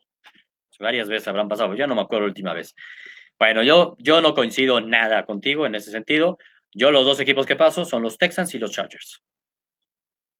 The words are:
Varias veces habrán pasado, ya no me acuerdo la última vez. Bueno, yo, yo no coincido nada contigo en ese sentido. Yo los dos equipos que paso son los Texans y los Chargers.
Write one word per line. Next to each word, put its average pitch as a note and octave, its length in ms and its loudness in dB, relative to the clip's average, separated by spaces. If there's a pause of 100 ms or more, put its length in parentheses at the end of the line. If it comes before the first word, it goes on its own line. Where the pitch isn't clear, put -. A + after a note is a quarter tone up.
(800)
Varias A2+ 280 -2
veces G#2 200 -6
habrán G#2 200 -2
pasado, G#2 280 -2
ya C3 100 -2
no C3+ 80 0
me A2 80 0
acuerdo G#2+ 200 -2
la G2+ 80 0
última F#2 240 -8
vez. E2 200 -12 (640)
Bueno, A2 240 4
yo, D#3+ 380 4
yo D3+ 200 4
no D#3 140 4
coincido B2+ 480 0
nada A2 440 0
contigo C#3 420 -4
en G#2+ 80 -6
ese G#2 160 -10
sentido. D3+ 460 -2 (360)
Yo A#2+ 180 2
los C3+ 140 4
dos C#3 140 0
equipos C3+ 260 0
que C#3 100 -2
paso D#3+ 300 2
son B2 160 -4
los A2+ 160 -6
Texans F3+ 380 -4
y B2 40 -8
los G#2+ 120 -8
Chargers. - 500 -12 (1200)